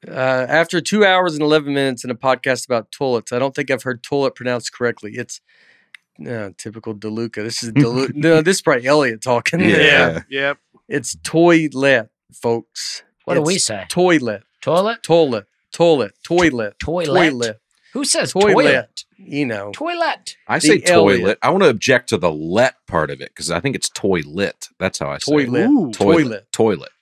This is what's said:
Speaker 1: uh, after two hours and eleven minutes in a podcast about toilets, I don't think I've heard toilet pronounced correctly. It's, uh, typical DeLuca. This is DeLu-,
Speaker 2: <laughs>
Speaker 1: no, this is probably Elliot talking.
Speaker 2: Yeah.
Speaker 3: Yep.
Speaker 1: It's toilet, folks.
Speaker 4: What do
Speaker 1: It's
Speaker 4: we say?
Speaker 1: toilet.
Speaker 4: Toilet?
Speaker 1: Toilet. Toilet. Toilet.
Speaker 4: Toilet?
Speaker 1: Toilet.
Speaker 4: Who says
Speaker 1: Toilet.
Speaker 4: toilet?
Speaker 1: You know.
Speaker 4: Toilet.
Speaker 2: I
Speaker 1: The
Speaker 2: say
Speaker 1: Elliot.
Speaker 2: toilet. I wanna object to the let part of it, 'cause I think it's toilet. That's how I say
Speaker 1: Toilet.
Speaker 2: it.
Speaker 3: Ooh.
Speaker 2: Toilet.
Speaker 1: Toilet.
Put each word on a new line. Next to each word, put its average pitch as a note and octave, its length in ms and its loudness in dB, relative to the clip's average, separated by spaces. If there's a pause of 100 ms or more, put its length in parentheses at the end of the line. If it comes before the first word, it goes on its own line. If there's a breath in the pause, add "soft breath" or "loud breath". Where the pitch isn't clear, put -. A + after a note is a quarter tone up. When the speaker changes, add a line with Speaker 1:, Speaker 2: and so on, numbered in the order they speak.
Speaker 1:
uh, - 40 -16 (380)
after E3 320 0
two G#3 240 2
hours F#3 300 2
and D3+ 80 -4
eleven D3 300 2
minutes C3+ 300 -2
in B2+ 60 -8
a B2 60 -4
podcast B2+ 500 -2
about A#2+ 260 -4
toilets, B2 400 -4
I B2 80 -4
don't C3+ 140 -2
think C#3+ 160 -6
I've C3 140 -2
heard A#2+ 200 -6
toilet C#3 320 -2
pronounced B2 380 -6
correctly. A2 420 -6
It's, - 260 -12 (880 soft breath)
uh, A2 300 -10
typical A2 380 -12
DeLuca. A2 400 -8
This A2 280 -8
is A#2+ 100 -8
DeLu-, C3 400 2
Speaker 2:
<laughs> - 20 -8
Speaker 1:
no, D#3 260 4
this F#3 160 2
is - 40 -6
probably B2+ 260 0
Elliot C3+ 340 2
talking. B2+ 380 -2
Speaker 2:
Yeah. D3+ 680 4
Speaker 3:
Yep. C#3 280 -4 (300)
Speaker 1:
It's C#3 360 -6
toilet, C#3+ 880 2 (240)
folks. - 680 -6 (220)
Speaker 4:
What F3 100 -2
do E3 60 2
Speaker 1:
It's D3 60 0
Speaker 4:
we F#3 120 2
say? G2 300 -4
Speaker 1:
toilet. D3+ 540 0 (180)
Speaker 4:
Toilet? G3 420 -2
Speaker 1:
Toilet. D3 420 2 (260)
Toilet. D3 420 2 (100)
Toilet. C3+ 560 0
Speaker 4:
Toilet? E3 260 -6
Speaker 1:
Toilet. C3+ 520 0 (360)
Speaker 4:
Who C4+ 120 -6
says C#4 260 -2
Speaker 1:
Toilet. G3+ 220 4
Speaker 4:
toilet? C#3 500 0 (140)
Speaker 1:
You C#3+ 280 -6
know. G#2 280 -8
Speaker 4:
Toilet. E4+ 640 -6 (100)
Speaker 2:
I - 120 -2
Speaker 1:
The - 80 2
Speaker 2:
say G3+ 180 4
Speaker 1:
Elliot. E3+ 360 4
Speaker 2:
toilet. G2 220 0
I B2+ 60 2
wanna F#3+ 180 2
object B2 420 2
to A2 80 0
the E2+ 140 0
let F2 440 0 (120)
part D#2 240 -2
of C2+ 100 -12
it, - 140 -18
'cause D#2 160 -8
I E2+ 80 -2
think C3+ 160 -4
it's - 140 -6
toilet. F2 800 -4 (100)
That's F#2 180 -4
how C#2+ 140 -6
I C#2+ 80 -8
say C#3 120 -4
Speaker 1:
Toilet. C3+ 300 0
Speaker 2:
it. G#3+ 80 2
Speaker 3:
Ooh. G3+ 220 2
Speaker 2:
Toilet. D#3 600 0
Speaker 1:
Toilet. G2 400 -2 (100)